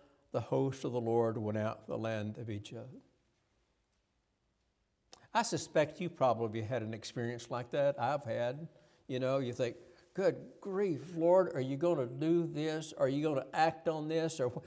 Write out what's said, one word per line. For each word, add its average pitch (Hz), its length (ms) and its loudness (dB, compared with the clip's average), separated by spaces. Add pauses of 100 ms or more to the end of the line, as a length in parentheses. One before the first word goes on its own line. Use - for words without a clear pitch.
(320)
the 120 100 0
host 135 440 0
of 127 80 -4
the 120 80 0
Lord 113 360 2
went 107 200 -2
out 107 220 -2
of - 80 -18
the 123 100 -4
land 110 400 -4
of 117 120 -8
Egypt. 113 460 -10 (2500)
I 226 60 4
suspect 151 580 0
you 175 100 -2
probably 117 520 2
had 110 220 -4
an 110 100 -6
experience 117 560 -6
like 123 220 -6
that. 143 280 2
I've 135 240 0
had. 127 440 -4 (400)
You 127 120 -2
know, 131 200 2
you 123 120 -2
think, 120 260 -2 (360)
"Good 180 220 2 (260)
grief, 185 560 -2
Lord, 175 380 6
are 143 40 2
you 131 160 0
gonna 151 300 2
do 156 400 2
this? 156 480 -2
Are 139 160 2
you 143 140 0
gonna 147 280 0
act 160 360 2
on 156 200 -2
this? 160 320 0
Or, 123 280 0